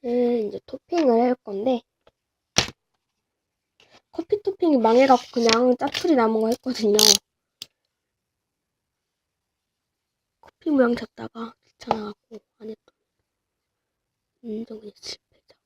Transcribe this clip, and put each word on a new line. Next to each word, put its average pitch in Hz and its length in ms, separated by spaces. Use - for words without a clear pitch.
네, 240 400
이제 208 260
토핑을 269 560
할 247 140
건데 226 460
커피 415 320
토핑이 339 360
망해갖고 247 520
그냥 240 460
짜투리 311 400
남은 220 240
거 220 80
했거든요. 220 480
커피 - 300
모양 247 260
잡다가 226 580
귀찮아갖고 214 720
안 220 120
했던, - 240
완전 220 380
그냥 208 120
실패자. - 520